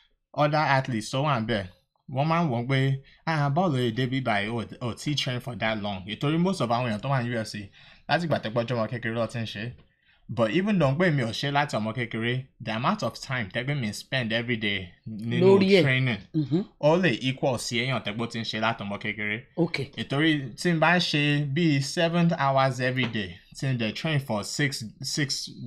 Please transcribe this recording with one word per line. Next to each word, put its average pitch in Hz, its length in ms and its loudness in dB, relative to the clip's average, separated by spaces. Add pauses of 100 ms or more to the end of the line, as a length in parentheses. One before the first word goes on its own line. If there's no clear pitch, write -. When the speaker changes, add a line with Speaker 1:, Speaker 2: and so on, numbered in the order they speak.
(340)
Speaker 1:
other 147 260 2
athletes 135 520 0
tó 135 120 0
wà 139 180 0
níbẹ̀, 107 240 -2 (440)
wọ́n 139 180 0
máa 165 160 2
ń 156 60 2
wò 120 140 0
ó 123 40 -8
pé, 135 320 2 (260)
"Ah, 147 240 2
báwo 175 220 2
ló 131 60 2
lè 123 180 2
dé 131 120 0
bí 131 140 -2
báyìí? 104 300 0
O, 117 360 -6
o 104 60 -4
ti 143 220 -4
train 123 240 -2
for 117 180 -10
that 110 240 -2
long." 98 260 -6
Ìtorí 143 320 -2
most 180 220 2
of 117 80 0
àwọn 120 220 0
èèyàn 104 100 -4
tó 135 80 -4
wà 131 140 2
ní 120 120 -4
U - 40 -2
F 107 80 -4
C, 101 220 -12 (400)
láti 165 180 2
ìgbà 110 140 0
tẹ́pẹ́ 113 220 -2
ọjọ́ 123 140 -4
wọn 110 120 0
kékeré 113 260 -6
ló 113 120 -2
ti 120 120 -6
ń 113 60 -4
ṣe. 107 260 -8 (560)
But 110 240 2
even 185 280 4
though 135 180 6
pé 185 160 4
mi 139 100 2
ò 117 60 -2
ṣe 143 220 -4
láti 143 260 2
ọmọ 110 180 -2
kékeré, 120 500 -2 (180)
the 123 100 -6
amount 165 300 0
of 113 160 -2
time 123 340 -6
tẹ́pẹ́ 135 260 -2
mi 104 140 -2
spend 120 400 -4
every 117 240 0
day 101 320 -4 (180)
nínú 113 340 -2
Speaker 2:
Lórí 190 280 8
ẹ̀. 190 140 8
Speaker 1:
training, 131 340 2 (160)
Speaker 2:
Mm-hmm. 156 300 0 (180)
Speaker 1:
ó 156 200 6
lè 143 200 2
equal 131 380 0
sí - 200 -4
èèyàn 123 240 -2
tẹ́pẹ́ 104 180 -6
ó 117 80 -4
ti 117 100 -6
ń 110 40 -4
ṣe 110 160 -6
láti 113 240 0
ọmọ 101 160 -6
kékeré. 107 440 -6 (140)
Speaker 2:
Okay. 165 400 -2
Speaker 1:
Ìtorí 139 580 0
tí 175 180 -2
n 160 60 2
bá 165 180 6
ń - 20 4
ṣe 147 540 2
bíi 151 280 4
seven 170 560 2
hours 135 440 2
every 127 240 0
day, 104 300 -4 (200)
tí 139 120 -4
n 127 100 0
dẹ̀ 107 180 -2
train 156 240 0
for 110 240 -2
six, - 400 -2 (180)
six - 460 -4 (200)